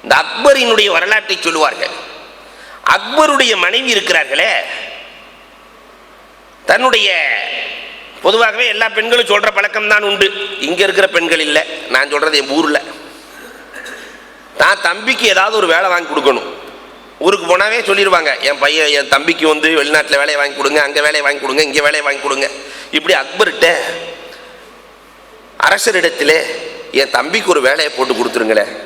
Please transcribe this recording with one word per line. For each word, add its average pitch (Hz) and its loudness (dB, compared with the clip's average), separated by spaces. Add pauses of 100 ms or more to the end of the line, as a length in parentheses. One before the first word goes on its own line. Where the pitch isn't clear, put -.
இந்த - 0
அக்பரினுடைய 233 2
வரலாற்றை 196 0
சொல்லுவார்கள். 156 -2 (920)
அக்பருடைய 254 2
மனைவி 226 0
இருக்கிறார்களே, 170 0 (2250)
தன்னுடைய, 196 2 (840)
பொதுவாகவே 220 2
எல்லா 220 0
பெண்களும் 233 0
சொல்ற 208 2
பழக்கம் 208 -2
தான் 208 4
உண்டு, 196 -2
இங்க 165 -2
இருக்கிற 190 2
பெண்கள் 165 0
இல்ல, 151 0 (240)
நான் 131 2
சொல்றது 147 0
என் 139 -2
ஊர்ல. 147 2 (1800)
தான் 190 2
தம்பிக்கு 214 -2
ஏதாவது 202 2
ஒரு 190 2
வேலை 180 2
வாங்கி 170 -2
கொடுக்கணும். 127 0 (680)
ஊருக்கு 175 2
போனாவே 214 0
சொல்லிடுவாங்க, 185 0
"என் 139 -2
பையன், 151 2
என் 143 0
தம்பிக்கு 156 2
வந்து 151 2
வெளிநாட்டுல 151 2
வேலையை 143 2
வாங்கி 143 -2
கொடுங்க, 143 2
அங்க 143 0
வேலையை 151 2
வாங்கி 143 2
கொடுங்க, 139 -2
இங்க 147 -2
வேலையை 151 2
வாங்கி 139 -4
கொடுங்க." 139 -2 (420)
இப்படி 151 0
அக்பர்கிட்ட 165 0 (1900)
அரசரிடத்திலே, 165 2 (460)
"என் 135 0
தம்பிக்கு 170 -2
ஒரு 151 4
வேலையை 143 2
போட்டு 127 -2
கொடுத்துருங்களேன்." 110 0